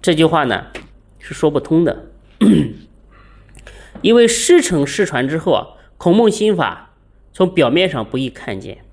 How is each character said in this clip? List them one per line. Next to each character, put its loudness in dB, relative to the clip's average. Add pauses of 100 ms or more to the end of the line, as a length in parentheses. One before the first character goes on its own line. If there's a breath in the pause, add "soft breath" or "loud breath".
这 0
句 2
话 0
呢， -4 (500)
是 -18
说 0
不 -2
通 0
的。 -6 (320)
<clears throat> 4 (1600 loud breath)
因 2
为 6
师 4
承 -2
师 -4
传 -4
之 -4
后 -2
啊， -2 (320 soft breath)
孔 2
孟 4
心 0
法 -6 (400)
从 -2
表 2
面 0
上 -6
不 -8
易 -6
看 -12
见 -16 (140)